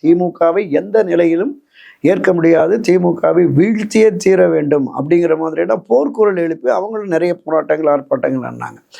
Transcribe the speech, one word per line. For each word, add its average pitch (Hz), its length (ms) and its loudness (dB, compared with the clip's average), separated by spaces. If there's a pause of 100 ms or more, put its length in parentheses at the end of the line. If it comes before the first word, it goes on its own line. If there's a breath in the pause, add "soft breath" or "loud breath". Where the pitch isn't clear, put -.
திமுகவை 170 680 0
எந்த 190 320 -2
நிலையிலும் 170 520 0 (500 soft breath)
ஏற்க 185 280 2
முடியாது, 165 460 2
திமுகவை 175 760 2
வீழ்த்தியே 214 640 2
தீர 185 320 2
வேண்டும் 147 400 0
அப்படிங்கிற 160 480 0
மாதிரியான 160 460 -2
போர்க்குரல் 220 600 0
எழுப்பி 160 280 -4
அவங்களும் 196 440 -4
நிறைய 175 200 0
போராட்டங்கள், 156 580 -2
ஆர்ப்பாட்டங்கள் 135 520 -4
பண்ணாங்க. 120 340 -14 (220 loud breath)